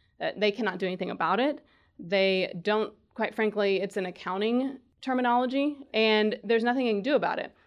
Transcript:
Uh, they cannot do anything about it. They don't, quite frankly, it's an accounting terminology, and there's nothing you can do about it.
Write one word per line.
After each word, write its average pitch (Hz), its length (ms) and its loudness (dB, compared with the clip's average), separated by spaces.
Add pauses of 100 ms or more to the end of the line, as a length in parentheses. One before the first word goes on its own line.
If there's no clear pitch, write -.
(200)
Uh, - 160 -4
they 208 140 2
cannot 202 280 -2
do 190 80 -2
anything 180 240 -4
about 175 300 0
it. 277 240 0 (340)
They 190 600 0
don't, 208 320 0 (220)
quite 214 200 -4
frankly, 202 460 2
it's 196 160 -4
an 190 80 -2
accounting 220 720 -2 (220)
terminology, 254 760 0 (160)
and 320 500 4
there's 226 200 2
nothing 247 220 2
you 220 60 2
can 202 100 0
do 277 120 0
about 170 240 0
it. - 160 -8 (120)